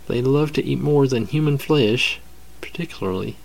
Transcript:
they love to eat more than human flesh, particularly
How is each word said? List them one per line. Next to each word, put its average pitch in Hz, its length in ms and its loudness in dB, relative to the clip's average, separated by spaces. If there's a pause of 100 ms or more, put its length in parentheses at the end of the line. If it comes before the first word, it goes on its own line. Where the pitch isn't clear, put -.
they 120 160 0
love 147 300 4
to - 120 0
eat 139 140 -2
more 143 280 4
than 123 200 0
human 147 320 2
flesh, 123 600 2 (400)
particularly 104 840 -6